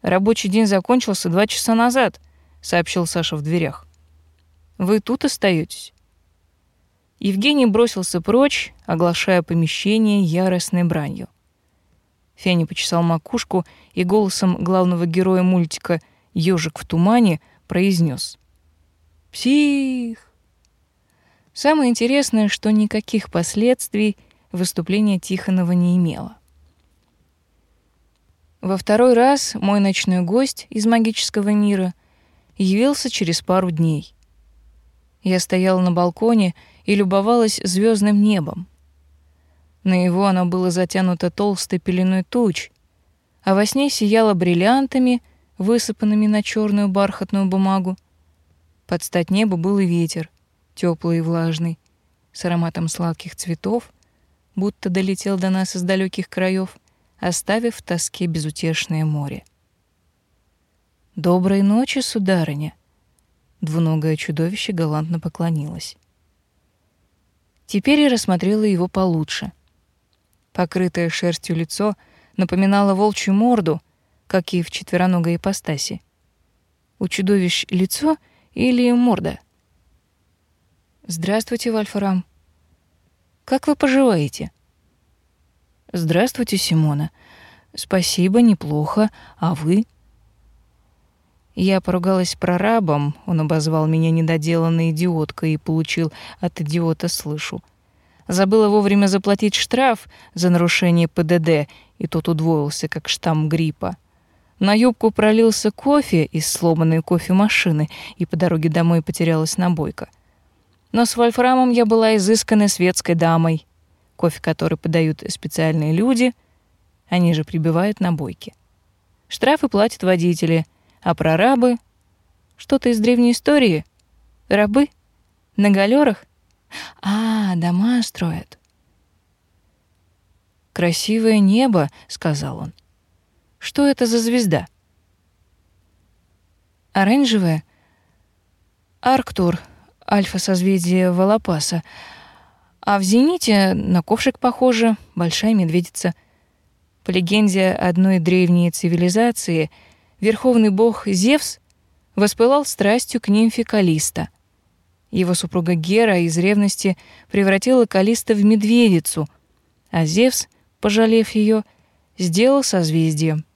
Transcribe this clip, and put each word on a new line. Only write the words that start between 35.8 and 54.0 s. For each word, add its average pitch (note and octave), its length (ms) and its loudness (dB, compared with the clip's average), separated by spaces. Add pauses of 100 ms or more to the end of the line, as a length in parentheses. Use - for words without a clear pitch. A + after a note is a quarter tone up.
на F3+ 120 2
балконе F3+ 600 0 (300)
и G#3 100 0
любовалась G3+ 680 2
звездным G3+ 580 2
небом. F3+ 440 0 (1160)
На F#3 220 2
его F3+ 220 0
оно F#3 180 2
было F3+ 260 0
затянуто F3+ 600 -2
толстой G3+ 480 -4
пеленой F#3 440 0
туч, A3 480 -2 (760)
а F#3+ 100 2
во G3+ 100 2
сне C4+ 240 -2
сияло A3 460 2
бриллиантами, A#3+ 880 2 (340)
высыпанными G#3+ 720 0
на G#3 160 2
черную G#3 460 -2
бархатную G3 580 -2
бумагу. F#3+ 500 0 (880)
Под F3 160 -4
стать - 280 -4
небу G3 260 0
был F#3+ 220 -2
и F#3+ 80 2
ветер, E3+ 420 -2 (480)
теплый E3+ 420 -2
и - 40 -2
влажный, E3 560 -4 (540)
с - 120 -18
ароматом E3+ 420 -2
сладких E3 480 -8
цветов, F#3+ 560 -6 (640)